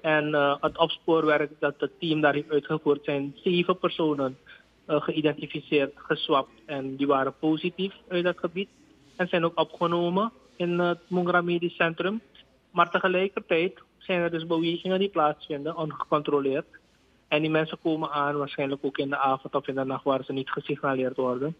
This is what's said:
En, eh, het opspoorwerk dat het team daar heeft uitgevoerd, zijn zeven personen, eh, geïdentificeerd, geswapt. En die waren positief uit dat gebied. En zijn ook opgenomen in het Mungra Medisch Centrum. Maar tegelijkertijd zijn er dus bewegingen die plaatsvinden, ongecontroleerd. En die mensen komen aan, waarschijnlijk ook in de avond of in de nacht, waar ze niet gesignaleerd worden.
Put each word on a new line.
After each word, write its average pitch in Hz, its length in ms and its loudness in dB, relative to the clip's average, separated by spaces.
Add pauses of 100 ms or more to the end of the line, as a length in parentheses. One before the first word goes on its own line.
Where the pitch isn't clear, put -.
En, 151 340 0
eh, 143 260 4
het 156 180 -2
opspoorwerk 160 800 2
dat 143 200 -2
het 143 200 -2
team 156 220 -2
daar 147 140 6
heeft 147 160 -4
uitgevoerd, 147 540 0
zijn 143 380 -4
zeven 180 360 2
personen, 147 600 -2 (460)
eh, 151 160 2
geïdentificeerd, 151 960 -2
geswapt. 147 560 -2 (160)
En 135 300 -6
die 139 100 0
waren 135 320 2
positief 175 560 -2 (140)
uit 175 160 -2
dat 175 140 0
gebied. 175 300 -4 (480)
En 180 120 -2
zijn 170 160 2
ook 170 140 0
opgenomen 175 760 0 (240)
in 175 220 -2
het 175 280 2
Mungra 175 340 2
Medisch 175 360 -2
Centrum. 175 440 0 (500)
Maar 170 200 2
tegelijkertijd 185 920 0 (160)
zijn 180 220 -2
er 170 100 0
dus 165 160 -4
bewegingen 170 520 0
die 196 100 2
plaatsvinden, 151 680 -2
ongecontroleerd. 147 920 0 (600)
En 151 120 2
die 156 100 0
mensen 156 320 0
komen 156 280 0
aan, 147 260 0
waarschijnlijk 139 480 -4
ook 135 140 -2
in 139 100 -2
de 139 100 -2
avond 135 360 0
of 135 140 -2
in 135 60 -4
de 135 100 -2
nacht, 131 200 -6
waar 135 200 0
ze - 80 -8
niet 135 180 -4
gesignaleerd 131 680 -2
worden. 127 440 -2